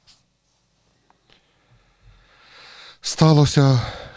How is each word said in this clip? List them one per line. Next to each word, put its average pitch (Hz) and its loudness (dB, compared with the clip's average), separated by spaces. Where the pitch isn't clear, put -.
Сталося, 143 2